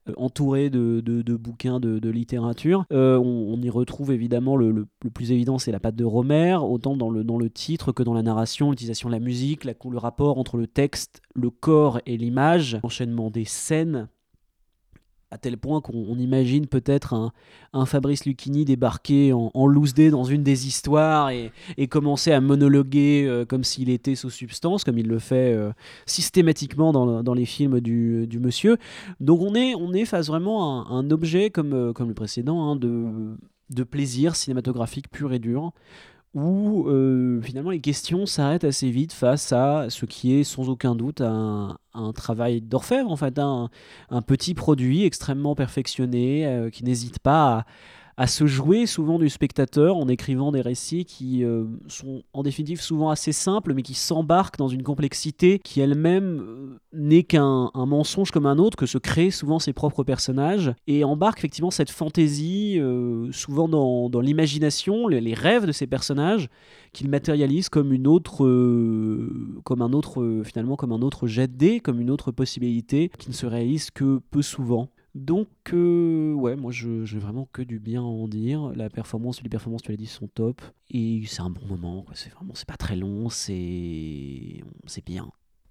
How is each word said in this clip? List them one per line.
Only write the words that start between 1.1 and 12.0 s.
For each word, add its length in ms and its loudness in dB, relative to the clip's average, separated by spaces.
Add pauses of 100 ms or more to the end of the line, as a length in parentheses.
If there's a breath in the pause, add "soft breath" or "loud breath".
de 140 -2
bouquins 440 -4
de, 180 0
de 120 -2
littérature. 840 0
Euh, 260 6
on, 360 0
on 80 -4
y 80 -2
retrouve 420 -2
évidemment 460 0
le, 140 4
le, 160 0 (140)
le 80 -6
plus 220 -6
évident, 260 2
c'est 140 -4
la 80 -6
patte 160 -2
de 100 0
Rohmer, 560 4
autant 360 -2
dans 120 -2
le, 140 -2
dans 140 -2
le 120 0
titre 440 -4
que 100 -2
dans 100 2
la 80 2
narration, 480 0
l'utilisation 400 -4
de 40 -2
la 80 -2
musique, 420 -2
la 100 -8
cou-, 180 -12
le 60 -6
rapport 400 0
entre 200 -2
le 100 -2
texte, 540 -4 (120)
le 160 -2
corps 560 4